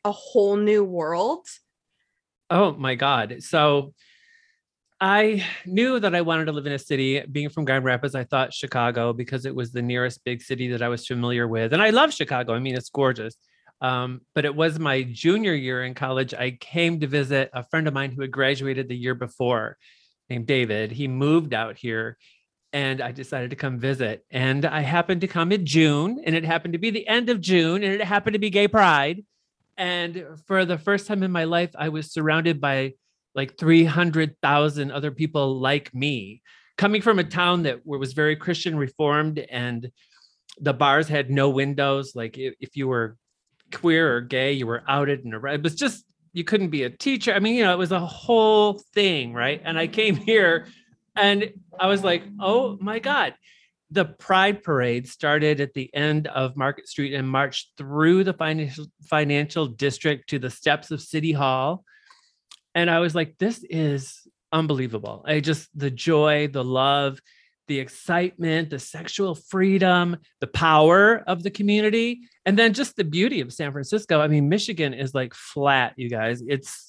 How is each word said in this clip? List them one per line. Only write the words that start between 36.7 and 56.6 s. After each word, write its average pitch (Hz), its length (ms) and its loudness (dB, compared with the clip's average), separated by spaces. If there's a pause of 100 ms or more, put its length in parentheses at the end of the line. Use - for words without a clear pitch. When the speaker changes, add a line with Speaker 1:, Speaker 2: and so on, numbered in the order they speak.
Speaker 2:
coming 202 240 2
from 214 180 4
a 180 40 4
town 175 400 0
that, 131 220 -2
where 143 140 -6
was 131 140 -6
very 151 220 2
Christian 165 400 -4
reformed, 151 640 0
and 123 500 -8 (720)
the 143 140 0
bars 143 340 4
had 143 240 -2
no 139 180 4
windows. 139 640 0
Like, 117 220 -10
if, 131 220 -8
if - 160 -14
you 135 140 -4
were 113 260 -2 (580)
queer 160 440 2
or 120 40 -4
gay, 127 300 -2
you 131 160 -4
were 117 220 -6
outed 139 340 0
and 117 100 -10
arre-, 135 220 -6
it 147 80 -4
was 160 120 -2
just, 269 280 -4 (300)
you 170 100 -6
couldn't 196 260 0
be 147 140 -2
a 123 60 -4
teacher. 240 440 -2
I 196 60 2
mean, 220 160 0
you 240 80 2
know, 185 100 4
it 175 40 -2
was 180 160 -2
a 185 60 0
whole 208 840 2 (100)
thing, 160 400 0
right? 131 300 -2
And 160 160 -4
I 165 80 0
came 214 280 0
here 175 520 4 (480)
and 202 360 2 (280)
I 185 80 2
was 196 160 2
like, 175 180 2 (180)
"Oh 202 400 0
my 208 200 -6
God." 226 340 -2 (560)
The 175 160 2
Pride 196 580 2
Parade 123 440 0
started 151 520 0
at 143 140 -4
the 131 220 -8
end 151 320 0
of 135 280 -4
Market 139 320 -4